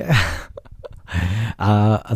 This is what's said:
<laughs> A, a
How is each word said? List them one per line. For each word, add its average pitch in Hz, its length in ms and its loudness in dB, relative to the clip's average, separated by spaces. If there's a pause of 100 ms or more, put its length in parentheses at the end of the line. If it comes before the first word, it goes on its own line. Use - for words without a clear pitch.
<laughs> - 80 2 (1400)
A, 104 460 4
a - 120 -8